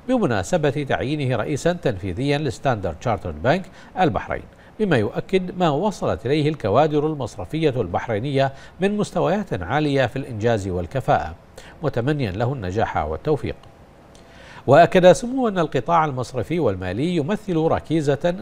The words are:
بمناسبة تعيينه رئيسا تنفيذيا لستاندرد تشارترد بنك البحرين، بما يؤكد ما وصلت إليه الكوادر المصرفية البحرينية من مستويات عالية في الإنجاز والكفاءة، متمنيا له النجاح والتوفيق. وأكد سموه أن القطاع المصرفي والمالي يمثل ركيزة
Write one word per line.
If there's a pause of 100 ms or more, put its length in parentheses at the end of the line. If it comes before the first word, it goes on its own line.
بمناسبة
تعيينه
رئيسا
تنفيذيا
لستاندرد
تشارترد
بنك (340)
البحرين، (360)
بما
يؤكد
ما
وصلت
إليه
الكوادر
المصرفية
البحرينية (260)
من
مستويات
عالية
في
الإنجاز
والكفاءة، (480)
متمنيا
له
النجاح
والتوفيق. (1120)
وأكد
سموه
أن
القطاع
المصرفي
والمالي
يمثل
ركيزة